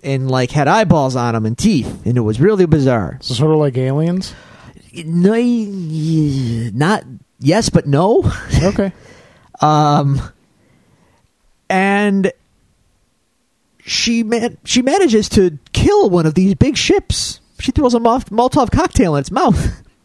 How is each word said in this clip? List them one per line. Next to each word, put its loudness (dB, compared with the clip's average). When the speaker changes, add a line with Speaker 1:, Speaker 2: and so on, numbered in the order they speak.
Speaker 1:
and, -4
like, -2
had 0
eyeballs 2
on -2
'em -2
and -4
teeth, -2
and 0
it 0
was -2
really 4
bizarre. 0
Speaker 2:
So -8
sort 2
of 2
like 0
aliens? -2
Speaker 1:
No, 2
y-, -2
not, 0
yes, 0
but 0
no. 2
<laughs> 0
Speaker 2:
Okay. -2
Speaker 1:
Um, 2
and -2
she -2
man-, -4
she 0
manages 2
to 2
kill 2
one 2
of 0
these 2
big 0
ships. -2
She -6
throws 2
a 2
Mol-, 0
Molotov 0
cocktail 0
in 0
its -8
mouth 0